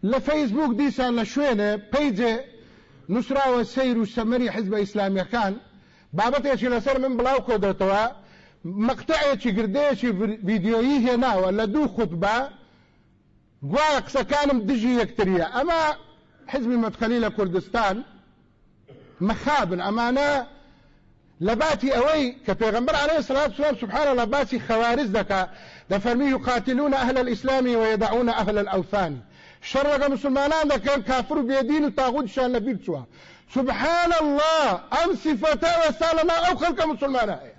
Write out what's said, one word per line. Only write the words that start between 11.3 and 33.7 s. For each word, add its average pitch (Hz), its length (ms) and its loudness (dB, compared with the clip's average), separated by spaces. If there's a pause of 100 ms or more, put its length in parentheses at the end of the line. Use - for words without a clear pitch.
لە 226 140 0
دوو 302 220 0
خوتبە، 196 420 0 (1300)
گوایە 285 360 2
قسەکانم 277 520 0 (100)
دژی 247 320 2
یەکتریە. 185 540 0
ئەمە 330 260 2 (680)
حیزبی 247 320 0
مەدخەلی 233 420 0
لە 208 120 0
کوردستان 190 580 -2 (1300)
مەخابن. 220 580 0
ئەمانە 240 460 0 (1160)
لە 220 140 2
باتی 302 340 0
ئەوەی 285 300 2 (200)
کە 190 160 -2
پێغەمبەر 233 400 0
عەلەیهی 302 280 0
سەلات 269 220 0
وسەلام 294 300 -2
سوبحانە 269 380 0
لە 233 140 2
باسی 269 240 0 (100)
خەوارج 233 500 0
دەکا، 196 240 0 (500)
دەفەرمی: 240 440 0
"یقاتلون 262 580 0
ئەهل 262 240 0
الئیسلامی 254 580 0
و 226 80 2 (100)
یدعون 220 360 2
ئەهل 208 360 0
الأوثان." 190 480 -2 (560)
شەڕ 277 240 2
لەگەڵ 285 220 2
مسلمانان 285 580 2
دەکەن، 269 260 0 (100)
کافر 262 280 0
و 262 120 -2
بێدین 269 360 0
و 277 40 0
تاغوتیشان 254 680 0
لە 233 100 0
بیر 240 200 -2
چووە. 143 180 -6 (500)
سوبحان 277 580 0 (120)